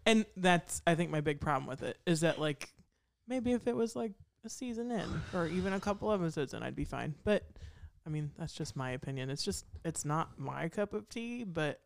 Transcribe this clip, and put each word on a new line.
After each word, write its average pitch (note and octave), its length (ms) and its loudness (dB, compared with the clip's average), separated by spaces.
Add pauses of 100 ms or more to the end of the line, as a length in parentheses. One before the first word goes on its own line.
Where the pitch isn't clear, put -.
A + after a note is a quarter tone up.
And A3 200 6 (120)
that's, F3+ 500 4
I E3+ 80 8
think, E3 160 2
my D3+ 100 0
big D3 200 0
problem C#3 260 0
with B2+ 160 -6
it, A#2+ 220 -4
is E3 160 4
that, D#3+ 180 4
like, D3+ 340 -2 (540)
maybe B3 240 2
if A#3+ 160 2
it A#3+ 80 4
was, A#3 200 2
like, A#3 180 -2 (320)
a A3+ 40 -10
season A#3+ 420 -4
in G3+ 300 0 (120)
or E3+ 140 2
even F#3 260 0
a G3 80 0
couple G#3 320 0
episodes D#3+ 400 0
in, A2+ 100 -4
I'd C3+ 140 -4
be C#3+ 80 -2
fine. C3+ 280 -4 (120)
But, G#3 180 4 (640)
I D#3+ 40 -6
mean, D3+ 280 -2
that's D#3+ 160 -6
just - 240 -6
my C3 140 -2
opinion. C3+ 380 -4
It's C#3 140 -4
just, - 220 -4 (180)
it's D#3+ 220 -4
not D#3 340 0
my C#3 300 -2
cup G#3 240 -2
of G#3+ 160 -6
tea, A#3+ 340 -6
but D#3+ 420 -2